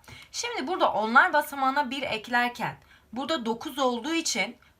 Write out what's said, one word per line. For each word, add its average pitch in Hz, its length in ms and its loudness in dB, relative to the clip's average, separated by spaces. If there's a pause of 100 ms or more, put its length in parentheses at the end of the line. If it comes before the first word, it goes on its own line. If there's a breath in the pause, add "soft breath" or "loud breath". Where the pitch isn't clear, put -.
(320 loud breath)
Şimdi - 360 -6
burada 330 260 2
onlar 247 400 6
basamağına 277 560 0
bir 277 120 -6
eklerken 233 760 -2 (380 soft breath)
burada 254 320 -4
dokuz 240 340 -4
olduğu 254 340 0
için 240 440 -2 (220 soft breath)